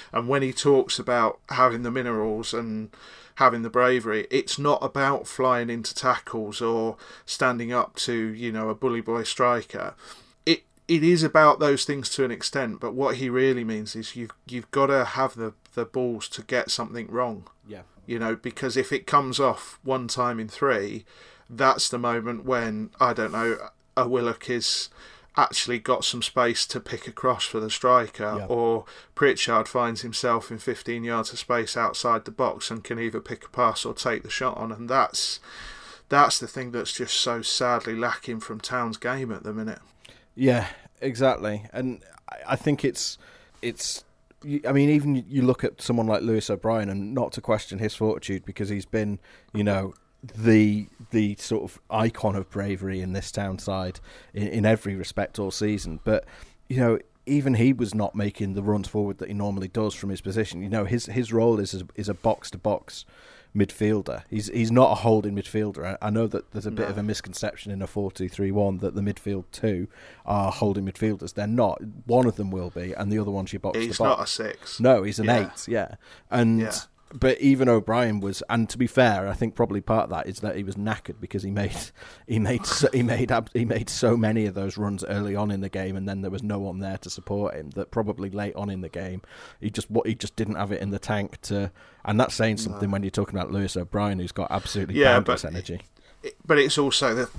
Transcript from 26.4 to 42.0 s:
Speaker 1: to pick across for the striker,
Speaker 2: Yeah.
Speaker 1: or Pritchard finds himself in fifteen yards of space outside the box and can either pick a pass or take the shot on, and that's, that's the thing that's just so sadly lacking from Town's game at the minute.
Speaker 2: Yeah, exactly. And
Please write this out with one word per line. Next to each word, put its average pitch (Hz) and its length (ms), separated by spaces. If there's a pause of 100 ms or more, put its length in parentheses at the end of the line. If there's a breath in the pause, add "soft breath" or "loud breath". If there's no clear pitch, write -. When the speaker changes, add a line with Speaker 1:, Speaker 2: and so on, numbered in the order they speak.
Speaker 1:
to - 140
pick - 280
across 120 380
for 110 140
the 110 100
striker, 113 680
Speaker 2:
Yeah. 98 80
Speaker 1:
or 117 380 (280 loud breath)
Pritchard 117 540
finds 117 340
himself 117 500
in 113 60
fifteen 117 460
yards 117 280
of 117 80
space 120 380
outside 117 480
the 113 60
box - 400
and 110 120
can 117 160
either 113 220
pick - 240
a - 40
pass 117 360
or - 80
take - 300
the - 80
shot 127 260
on, 113 140
and 117 180
that's, - 500 (720 loud breath)
that's 143 300
the 117 80
thing 123 240
that's 120 200
just - 240
so 117 260
sadly 117 540
lacking 113 440
from 110 200
Town's 117 380
game 127 340
at 98 120
the 107 100
minute. 110 260 (560 soft breath)
Speaker 2:
Yeah, 123 320 (340 loud breath)
exactly. 107 680
And 127 300 (280)